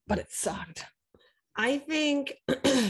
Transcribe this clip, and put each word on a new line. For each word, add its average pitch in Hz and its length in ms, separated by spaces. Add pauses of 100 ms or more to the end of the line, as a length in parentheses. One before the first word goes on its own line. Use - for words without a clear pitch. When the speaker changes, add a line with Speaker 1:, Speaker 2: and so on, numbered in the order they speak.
Speaker 1:
but 202 120
it - 120
sucked. 175 540 (720)
Speaker 2:
I 247 220
think, 294 640
<clears throat> - 220 (260)